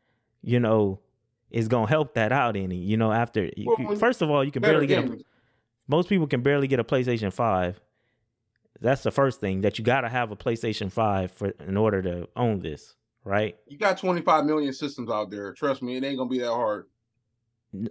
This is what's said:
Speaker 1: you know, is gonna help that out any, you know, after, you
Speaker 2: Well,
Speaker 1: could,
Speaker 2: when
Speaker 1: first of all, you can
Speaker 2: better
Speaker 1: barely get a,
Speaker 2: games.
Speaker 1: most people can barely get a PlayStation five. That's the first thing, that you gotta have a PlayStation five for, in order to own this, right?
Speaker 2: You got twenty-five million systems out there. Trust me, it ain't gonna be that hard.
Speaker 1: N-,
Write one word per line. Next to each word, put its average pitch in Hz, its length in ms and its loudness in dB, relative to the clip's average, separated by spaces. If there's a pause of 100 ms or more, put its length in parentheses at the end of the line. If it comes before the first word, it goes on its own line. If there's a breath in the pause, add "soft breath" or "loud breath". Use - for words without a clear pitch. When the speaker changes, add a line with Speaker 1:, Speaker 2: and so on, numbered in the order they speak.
(420)
Speaker 1:
you 120 180 0
know, 107 380 2 (520)
is 113 180 -2
gonna 113 200 2
help 156 260 0
that 110 180 2
out 123 240 0
any, 92 200 -4
you 98 200 0
know, 113 160 2
after, 113 440 0
you 104 120 -8
Speaker 2:
Well, 226 80 4
Speaker 1:
could, 127 100 -4
Speaker 2:
when 202 120 -4
Speaker 1:
first 240 220 0
of 156 100 2
all, 143 140 4
you 143 60 -2
can 135 120 -2
Speaker 2:
better 156 120 6
Speaker 1:
barely 143 140 2
get 123 160 2
a, - 40 -4
Speaker 2:
games. - 140 -10 (640)
Speaker 1:
most 165 220 0
people 175 180 2
can 127 160 0
barely 139 240 2
get 127 140 2
a 113 40 -2
PlayStation 120 480 0
five. 92 480 0 (1000)
That's 127 240 0
the 107 80 0
first 135 280 0
thing, 95 200 -2
that 101 180 0
you 110 60 -6
gotta 120 240 2
have 120 240 -4
a 98 40 -10
PlayStation 113 540 -4
five 101 400 0
for, 98 200 -6 (160)
in 95 100 -4
order 104 260 2
to 87 320 -6
own 110 260 0
this, 78 360 -10 (280)
right? 101 320 -2 (120)
Speaker 2:
You 143 100 -20
got 190 200 2
twenty-five 170 460 2
million 147 280 0
systems 131 360 -8
out 107 220 -2
there. 101 240 -8
Trust 139 280 -2
me, 123 140 -6
it 131 80 -4
ain't 139 140 -4
gonna 127 100 -4
be 127 120 -2
that 120 120 -2
hard. 107 340 -2 (840)
Speaker 1:
N-, 101 180 -8